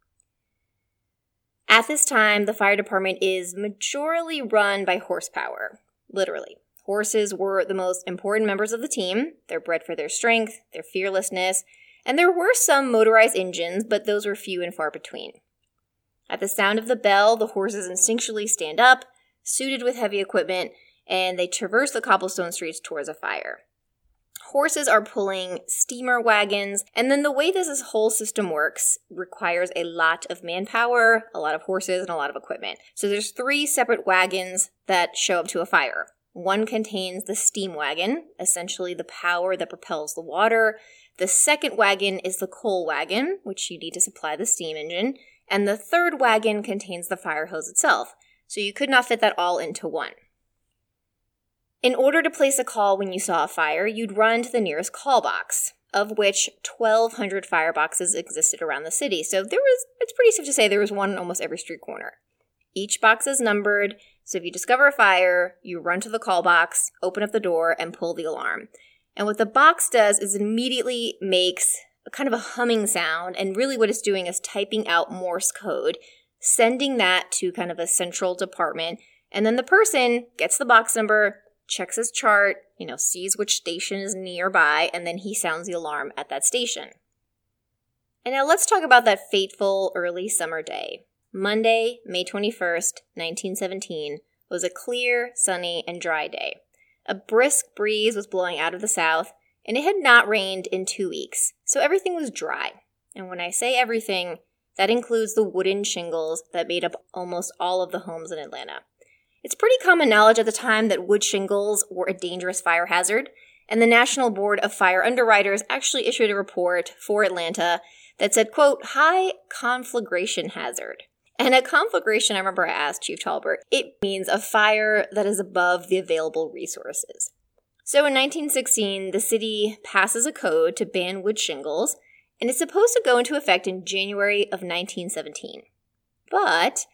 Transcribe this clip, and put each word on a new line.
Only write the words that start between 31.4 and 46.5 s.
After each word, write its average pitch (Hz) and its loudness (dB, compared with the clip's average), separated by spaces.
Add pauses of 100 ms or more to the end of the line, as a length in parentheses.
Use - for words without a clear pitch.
of 156 -8
horses, 185 -2
and 175 -8
a 170 -4
lot 143 -2
of - -10
equipment. - -10 (160)
So - -4
there's 202 -2
three 285 -2
separate 240 0
wagons 185 0 (180)
that 175 0
show 180 0
up 160 -4
to 170 -4
a - -4
fire. 143 0 (260)
One 190 0
contains 208 -6
the 196 -8
steam 190 -2
wagon, 165 -2 (120)
essentially 180 -4
the 175 -8
power 175 -2
that - -6
propels 156 -8
the 170 -10
water. 214 2 (420)
The 185 -2
second 294 2
wagon 196 2
is 185 -6
the 185 -6
coal 185 -4
wagon, 185 -2
which - -8
you 165 -14
need 165 -10
to 180 -6
supply 156 -4
the 180 -6
steam 160 -4
engine. 170 -4 (360)
And 202 0
the 202 0
third 339 0
wagon 220 2